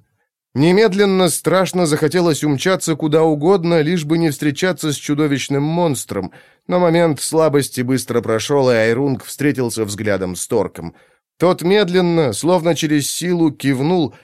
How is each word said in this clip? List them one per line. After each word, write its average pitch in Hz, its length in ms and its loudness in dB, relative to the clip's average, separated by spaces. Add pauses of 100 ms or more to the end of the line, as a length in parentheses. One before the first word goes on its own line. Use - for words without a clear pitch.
(580)
Немедленно 185 720 4
страшно 175 560 0
захотелось 156 580 0
умчаться 160 520 0
куда 156 260 0
угодно, 165 600 2
лишь 160 240 -2
бы 160 120 0
не 165 140 2
встречаться 151 600 -2
с 135 40 -4
чудовищным 143 680 -2
монстром, 147 680 -2 (340)
но 180 140 0
момент 165 420 2
слабости 147 600 0
быстро 120 400 -2
прошел, 123 500 0
и - 20 4
Айрунг 117 500 0
встретился 127 640 -2
взглядом 98 500 -4
с - 120 -10
Торком. 90 480 -4 (420)
Тот 165 240 0
медленно, 175 720 2
словно 170 400 0
через 147 340 -2
силу, 170 440 -2
кивнул, 139 720 -2